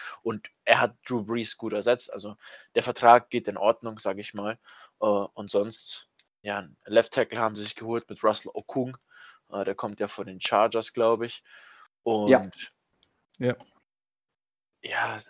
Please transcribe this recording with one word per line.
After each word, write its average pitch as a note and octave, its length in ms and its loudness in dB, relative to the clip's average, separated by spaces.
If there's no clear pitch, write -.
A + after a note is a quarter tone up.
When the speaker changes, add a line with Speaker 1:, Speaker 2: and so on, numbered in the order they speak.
Speaker 1:
und A2 260 -6
er A2+ 160 6
hat A#2 160 0
Drew A#2+ 160 -2
Brees A2+ 340 -4
gut A2 160 -8
ersetzt. A#2 400 0
Also G#2 240 -12
der A2+ 80 0
Vertrag A#2+ 480 6
geht A#2+ 160 -4
in G2+ 120 -4
Ordnung, A2 400 0
sag G2 200 -4
ich G#2 160 -12
mal. G#2 240 -6
Äh, A2 60 -2
und G2+ 460 0
sonst, - 560 -4
ja, G2+ 160 -6
einen F#2 180 -16
Left A2 260 4
Tackle B2+ 260 -2
haben A2 160 0
sie G#2 80 -8
sich G#2 140 -10
geholt A2+ 320 -6
mit G#2+ 160 -6
Russell - 300 0
Okung. B2+ 420 -6
Äh, G2 120 -4
der G2 120 -2
kommt G#2 240 -8
ja G2+ 80 -2
von G2 180 -10
den F#2 140 -14
Chargers, A2 540 2
glaub A2+ 280 4
ich. - 220 -10
Und A2 280 2
Speaker 2:
Ja. G#2 180 6
Speaker 3:
Ja. B2 180 0
Speaker 1:
ja, - 360 -4